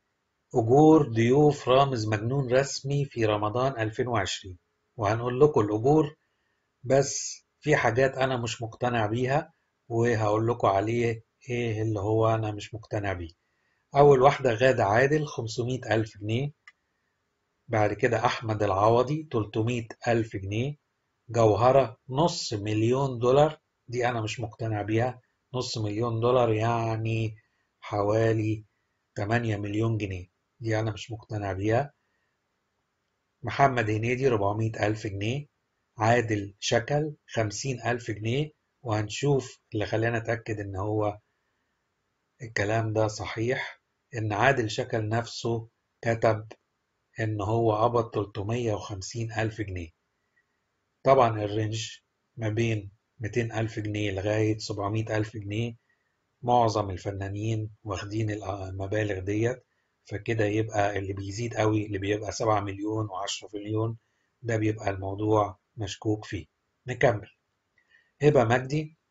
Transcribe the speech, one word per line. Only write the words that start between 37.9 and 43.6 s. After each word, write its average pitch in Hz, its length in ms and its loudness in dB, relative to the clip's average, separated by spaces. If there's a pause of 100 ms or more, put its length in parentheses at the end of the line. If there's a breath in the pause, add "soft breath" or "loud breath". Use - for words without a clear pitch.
جنيه، 117 400 -2 (320)
وهنشوف 110 760 -2 (140)
اللي 107 120 -2
خلاني 117 320 0
أتأكد 113 420 -4
إن 101 160 -8
هو 104 440 -2 (1200)
الكلام 110 520 -2
ده 110 140 2
صحيح، 113 760 -6 (340)